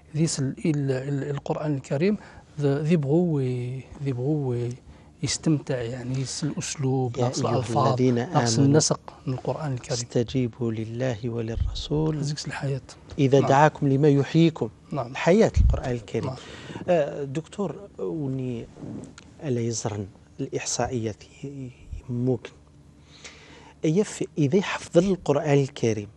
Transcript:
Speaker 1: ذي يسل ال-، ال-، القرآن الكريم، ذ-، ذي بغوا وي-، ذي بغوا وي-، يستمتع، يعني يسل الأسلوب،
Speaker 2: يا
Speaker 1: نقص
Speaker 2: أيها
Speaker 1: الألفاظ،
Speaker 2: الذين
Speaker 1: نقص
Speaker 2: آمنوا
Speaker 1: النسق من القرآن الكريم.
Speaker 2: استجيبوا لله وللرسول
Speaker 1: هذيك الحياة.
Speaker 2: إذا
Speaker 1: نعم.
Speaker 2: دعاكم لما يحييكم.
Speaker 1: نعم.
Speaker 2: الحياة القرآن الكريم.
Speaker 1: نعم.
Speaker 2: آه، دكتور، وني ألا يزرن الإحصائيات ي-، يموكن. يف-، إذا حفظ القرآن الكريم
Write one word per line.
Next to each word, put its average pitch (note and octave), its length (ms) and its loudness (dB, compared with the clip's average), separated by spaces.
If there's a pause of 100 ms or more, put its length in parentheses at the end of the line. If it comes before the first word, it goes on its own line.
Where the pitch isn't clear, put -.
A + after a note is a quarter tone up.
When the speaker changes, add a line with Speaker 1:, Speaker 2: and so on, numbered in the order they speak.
(160)
Speaker 1:
ذي D3+ 60 2
يسل D3+ 220 0
ال-، C#3+ 460 -2
ال-، C3+ 400 -4
القرآن D3+ 440 -4
الكريم، D#3+ 420 0 (440)
ذ-، C#3+ 60 2
ذي D3+ 300 2
بغوا D#3 380 2
وي-، B2+ 500 -2 (200)
ذي C3+ 80 -2
بغوا C3+ 360 -2
وي-، A#2+ 400 -4 (340)
يستمتع، C#3+ 580 0
يعني B2+ 400 -6
يسل C3+ 260 -4
الأسلوب، C3 680 -2
Speaker 2:
يا B2 80 2
Speaker 1:
نقص C3 160 0
Speaker 2:
أيها A#2+ 100 0
Speaker 1:
الألفاظ، A#2+ 380 2
Speaker 2:
الذين B2+ 260 4
Speaker 1:
نقص A#2+ 400 2
Speaker 2:
آمنوا C#3 140 6
Speaker 1:
النسق D3 320 4 (260)
من C3+ 60 -2
القرآن C3+ 400 -4
الكريم. B2 200 -6
Speaker 2:
استجيبوا A#2+ 800 -2
لله A#2 560 -4
وللرسول A#2 880 -2
Speaker 1:
هذيك C#3+ 300 -6
الحياة. C#3 340 -6 (380)
Speaker 2:
إذا C3+ 220 6
Speaker 1:
نعم. C3 80 2
Speaker 2:
دعاكم C#3+ 400 6
لما C#3 200 4
يحييكم. D3 600 4 (240)
Speaker 1:
نعم. B2+ 180 -6
Speaker 2:
الحياة E3+ 500 4
القرآن C3+ 300 2
الكريم. A#2+ 340 -4
Speaker 1:
نعم. C3 120 -6 (520)
Speaker 2:
آه، D3 360 0
دكتور، D#3 520 -6 (220)
وني C3 680 -4 (760)
ألا B2 180 -2
يزرن A2 460 -4 (340)
الإحصائيات A#2 840 -4 (220)
ي-، C#3 260 -12 (400)
يموكن. B2 400 -2 (1300)
يف-، E3+ 400 0 (140)
إذا D#3 240 4
حفظ - 360 0
القرآن D#3 600 4
الكريم A2 580 0